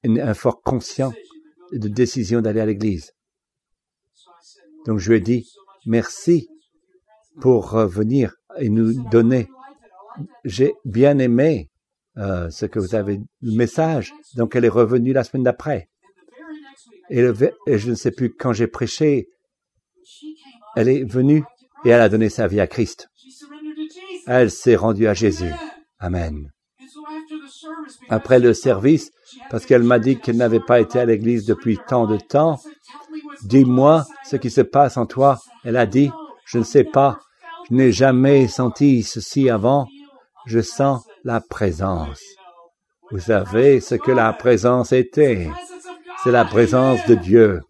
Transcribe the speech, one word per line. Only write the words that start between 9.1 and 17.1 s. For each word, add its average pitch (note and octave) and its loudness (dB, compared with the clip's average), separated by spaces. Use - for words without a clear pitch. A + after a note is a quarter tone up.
donner. A#2 2
J'ai B2 0
bien C3 2
aimé, B2+ 0
euh, F#2+ -6
ce G#2 -8
que A2 -8
vous F#2+ -6
avez, G2+ -4
le A2 -4
message. » C#3 -2
Donc A#2+ -4
elle B2 2
est A#2 4
revenue A#2+ 0
la C3 0
semaine C3+ -8
d'après. B2+ -4